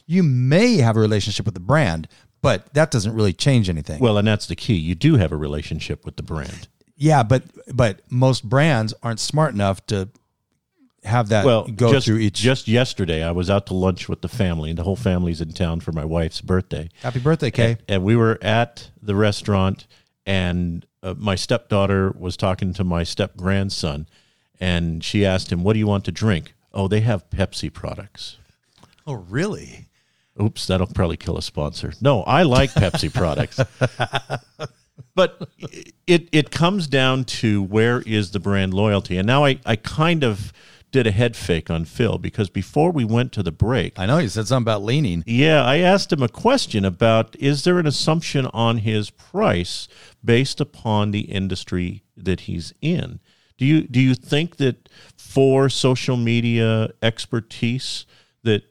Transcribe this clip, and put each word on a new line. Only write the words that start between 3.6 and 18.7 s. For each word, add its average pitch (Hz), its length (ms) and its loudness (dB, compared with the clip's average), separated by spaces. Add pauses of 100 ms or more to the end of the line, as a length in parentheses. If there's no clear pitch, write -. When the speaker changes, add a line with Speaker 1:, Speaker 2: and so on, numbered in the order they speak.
Speaker 1:
anything. 80 320 -6
Speaker 2:
Well, 110 160 4
and 104 100 2
that's 107 200 0
the 87 100 -6
key. - 180 -2
You 85 200 -2
do 151 200 4
have 82 160 4
a 78 60 -4
relationship 73 640 -6
with - 140 -14
the 76 60 -10
brand. - 440 -10 (300)
Speaker 1:
Yeah, 143 260 4
but, 123 200 2 (300)
but 117 360 0
most 127 400 2
brands 127 520 2
aren't 117 200 -6
smart 147 320 0
enough 98 340 -2
to 101 220 -4 (920)
have 110 260 0
that 107 160 4
Speaker 2:
Well, 113 200 4
Speaker 1:
go 113 280 2
Speaker 2:
just, 131 140 2
Speaker 1:
through 110 100 2
each. 107 180 0
Speaker 2:
just 127 320 0
yesterday, 101 560 0
I 85 80 -2
was 90 180 -2
out 98 180 2
to 92 60 -6
lunch 92 360 0
with - 120 -6
the 90 60 -6
family, 82 420 -2
and 82 80 -4
the 85 60 -6
whole 92 120 -2
family's 87 460 0
in 80 120 -6
town 82 260 -2
for 85 120 -6
my 78 140 -4
wife's 80 360 -2
birthday. 92 480 -4 (120)
Speaker 1:
Happy 123 180 -6
birthday, 151 300 0
Kay. 117 220 -2
Speaker 2:
And, 110 160 -6
and 95 160 0
we 110 120 2
were 113 280 2
at 113 480 -2 (100)